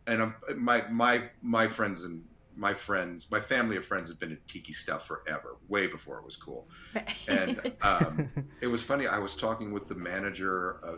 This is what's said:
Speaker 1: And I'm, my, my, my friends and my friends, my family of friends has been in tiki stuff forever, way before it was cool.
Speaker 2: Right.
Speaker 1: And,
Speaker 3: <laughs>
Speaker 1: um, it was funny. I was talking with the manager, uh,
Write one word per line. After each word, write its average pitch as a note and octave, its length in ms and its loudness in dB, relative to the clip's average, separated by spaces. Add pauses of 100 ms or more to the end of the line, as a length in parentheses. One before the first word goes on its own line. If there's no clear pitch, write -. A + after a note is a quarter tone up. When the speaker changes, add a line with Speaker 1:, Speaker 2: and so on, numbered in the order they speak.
Speaker 1:
And A2+ 160 2
I'm, A2 140 0 (220)
my, A#2+ 320 4
my, A#2 400 4 (120)
my A2+ 280 6
friends G2+ 340 -2
and E2 220 -10 (320)
my G2+ 160 2
friends, F2+ 580 -2
my G#2+ 80 2
family A2+ 380 2
of F2 80 -4
friends F2+ 240 -2
has D#2+ 80 -12
been D#2+ 140 -6
in D2+ 160 -8
tiki D#2 260 -8
stuff - 340 -2
forever, D2 520 -6 (100)
way G2 180 4
before D2+ 320 -8
it A1 60 -14
was C2 100 -12
cool. B1+ 320 -12 (260)
Speaker 2:
Right. - 220 -4 (140)
Speaker 1:
And, F#3+ 320 2 (100)
Speaker 3:
<laughs> - 120 -10
Speaker 1:
um, C3+ 460 4 (300)
it B2 80 0
was A#2 160 0
funny. C#3 240 2
I F#2+ 120 2
was G2 140 -2
talking A2 380 -2
with G2+ 160 -4
the F#2+ 80 -6
manager, F#2 880 -2
uh, E2 140 -8